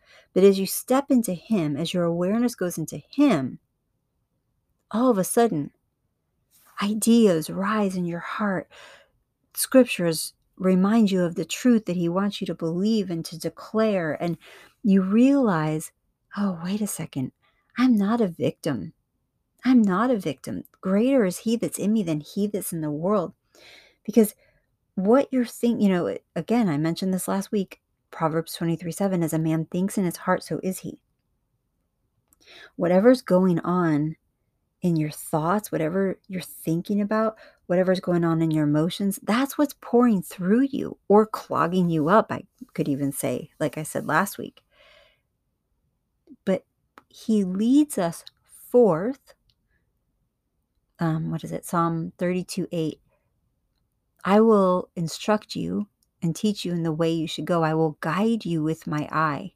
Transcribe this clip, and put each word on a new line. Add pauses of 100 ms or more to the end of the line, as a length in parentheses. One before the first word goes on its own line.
(320)
But
as
you
step
into
him,
as
your
awareness
goes
into
him, (1300)
all
of
a
sudden, (1120)
ideas
rise
in
your
heart. (840)
Scriptures (240)
remind
you
of
the
truth
that
he
wants
you
to
believe
and
to
declare.
And (440)
you
realize, (460)
"Oh,
wait
a
second. (440)
I'm
not
a
victim. (720)
I'm
not
a
victim. (160)
Greater
is
he
that's
in
me
than
he
that's
in
the
world." (680)
Because (720)
what
you're
think-,
you
know, (200)
again,
I
mentioned
this
last
week, (300)
Proverbs
twenty-three
seven,
"As
a
man
thinks
in
his
heart,
so
is
he." (1800)
Whatever's
going
on (680)
in
your
thoughts,
whatever
you're
thinking
about, (300)
whatever's
going
on
in
your
emotions,
that's
what's
pouring
through
you (100)
or
clogging
you
up,
I (280)
could
even
say, (100)
like
I
said
last
week. (1800)
But (440)
he
leads
us (460)
forth, (1600)
um,
what
is
it?
Psalm
thirty-two
eight. (1200)
"I
will
instruct
you (340)
and
teach
you
in
the
way
you
should
go.
I
will
guide
you
with
my
eye."